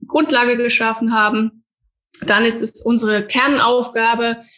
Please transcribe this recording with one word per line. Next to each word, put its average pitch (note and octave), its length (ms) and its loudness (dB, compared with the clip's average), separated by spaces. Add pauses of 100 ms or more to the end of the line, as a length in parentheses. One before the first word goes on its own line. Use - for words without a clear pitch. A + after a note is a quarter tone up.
eine - 60 -16
Grundlage B3 520 2
geschaffen A#3 560 -2
haben, G#3+ 500 0 (640)
dann G#3+ 180 2
ist A3+ 160 2
es - 220 -6
unsere G#3+ 440 0
Kernaufgabe, A#3 1160 0 (160)